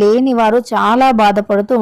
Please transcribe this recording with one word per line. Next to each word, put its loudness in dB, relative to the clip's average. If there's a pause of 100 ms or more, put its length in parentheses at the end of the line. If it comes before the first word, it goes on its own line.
లేని 0
వారు 0 (100)
చాలా 0 (140)
బాధపడుతూ -2